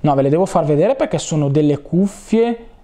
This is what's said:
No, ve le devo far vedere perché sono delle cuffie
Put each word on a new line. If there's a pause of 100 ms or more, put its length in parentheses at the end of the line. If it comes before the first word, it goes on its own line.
No,
ve
le
devo
far
vedere
perché
sono
delle
cuffie (180)